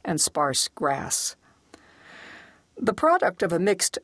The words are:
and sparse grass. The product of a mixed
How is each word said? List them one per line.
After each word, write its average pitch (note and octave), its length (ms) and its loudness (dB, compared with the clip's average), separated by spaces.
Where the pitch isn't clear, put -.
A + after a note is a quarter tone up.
and D#3 160 0
sparse C#3+ 460 0
grass. - 680 -2
The A3 160 0
product D#4+ 480 2
of F#3+ 100 0
a E3+ 80 2
mixed G3 440 0